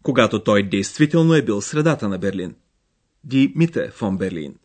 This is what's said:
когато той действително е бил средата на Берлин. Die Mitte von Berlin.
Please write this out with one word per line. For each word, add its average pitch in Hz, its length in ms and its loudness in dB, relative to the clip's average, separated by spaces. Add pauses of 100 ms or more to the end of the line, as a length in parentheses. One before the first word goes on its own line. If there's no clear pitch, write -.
когато 113 400 2
той 101 260 2
действително 151 640 2
е 156 80 4
бил 107 200 -2
средата 151 480 -2
на 95 80 -4
Берлин. 92 380 -6 (720)
Die 135 280 2
Mitte 160 360 0
von 95 260 -4
Berlin. 85 360 -6 (120)